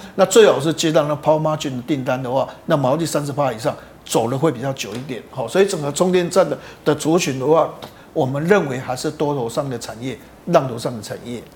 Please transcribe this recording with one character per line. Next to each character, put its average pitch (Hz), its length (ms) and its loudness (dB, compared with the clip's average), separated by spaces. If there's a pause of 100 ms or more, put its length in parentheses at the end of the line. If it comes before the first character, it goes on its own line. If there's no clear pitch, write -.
(160)
那 190 100 6
最 202 220 8
好 135 120 4
是 156 120 0
接 160 200 -2
到 156 120 4
那 147 120 -2
power 151 240 2
margin 151 360 -2
的 123 100 -6
订 139 180 -2
单 131 180 -2
的 123 100 -6
话， 127 160 0 (180)
那 165 120 4
毛 135 180 2
利 165 100 -2
三 147 200 -2
十 139 80 -6
趴 135 180 0
以 110 80 -8
上， 123 160 -2 (300)
走 117 240 0
的 131 80 -2
会 160 120 2
比 120 120 -4
较 135 100 -4
久 127 240 -8
一 120 40 -6
点， 127 220 -10 (140)
哦， 123 100 -4
所 175 160 2
以 202 40 6
整 185 160 -2
个 143 100 -2
充 180 220 2
电 175 160 2
站 175 200 4
的， - 80 -2 (280)
的 147 100 4
族 160 240 2
群 143 180 -2
的 127 80 -4
话， 156 240 4 (440)
我 156 120 0
们 139 200 -2
认 175 240 4
为 127 100 -4
还 127 160 -6
是 151 160 -4
多 147 240 -2
头 117 140 -4
上 139 200 -4
的 120 80 -6
产 110 240 -10
业， 127 160 -6 (300)
浪 160 200 4
头 117 100 -6
上 123 180 -6
的 104 60 -10
产 98 220 -10
业。 117 180 -10 (140)